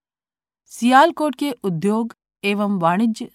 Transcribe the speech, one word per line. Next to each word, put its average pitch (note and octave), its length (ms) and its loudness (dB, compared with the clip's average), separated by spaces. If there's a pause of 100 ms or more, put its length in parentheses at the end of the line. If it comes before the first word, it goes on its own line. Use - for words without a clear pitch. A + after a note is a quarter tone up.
(640)
सियालकोट C#4+ 720 2
के C#4+ 160 -6
उद्योग G3+ 640 -4 (300)
एवं G3+ 360 -2
वाणिज्य G#3+ 560 0